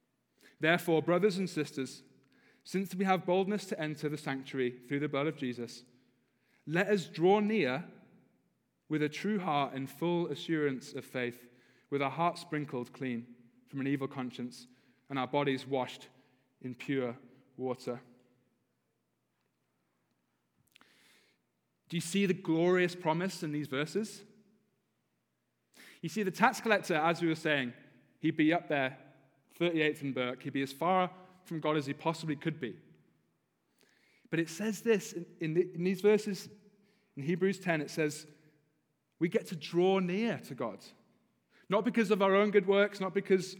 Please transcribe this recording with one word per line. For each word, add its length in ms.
"Therefore, 440
brothers 360
and 100
sisters, 540
since 300
we 100
have 200
boldness 420
to 140
enter 280
the 100
sanctuary 560
through 120
the 80
blood 200
of 80
Jesus," 480
let 220
us 180
draw 340
near 440
with 140
a 60
true 300
heart 360
and 140
full 400
assurance 640
of 100
faith, 420
with 120
our 80
hearts 300
sprinkled 520
clean 340
from 120
an 60
evil 220
conscience 580
and 100
our 80
bodies 400
washed 420
in 120
pure 420
water. 440
Do 80
you 40
see 260
the 80
glorious 600
promise 480
in 80
these 160
verses? 540
You 60
see, 160
the 80
tax 280
collector, 360
as 260
we 60
were 80
saying, 360
he'd 180
be 160
up 160
there, 300
thirty-eighth 440
and 120
Burke. 280
He'd 100
be 100
as 100
far 380
from 160
God 160
as 100
he 60
possibly 420
could 260
be. 160
But 60
it 80
says 320
this 320
in, 100
in 140
the, 200
in 80
these 200
verses, 480
in 60
Hebrews 360
ten, 220
it 100
says, 360
"We 120
get 160
to 100
draw 420
near 500
to 60
God." 260
Not 160
because 240
of 100
our 140
own 160
good 160
works, 340
not 140
because 460